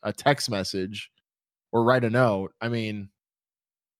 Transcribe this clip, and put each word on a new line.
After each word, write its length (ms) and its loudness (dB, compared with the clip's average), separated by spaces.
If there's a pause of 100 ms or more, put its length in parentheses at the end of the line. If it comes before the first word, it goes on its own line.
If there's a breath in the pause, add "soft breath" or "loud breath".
a 100 -4
text 380 0
message 600 -6 (600)
or 140 2
write 200 4
a 60 0
note, 500 2
I 80 -4
mean, 420 -6 (880)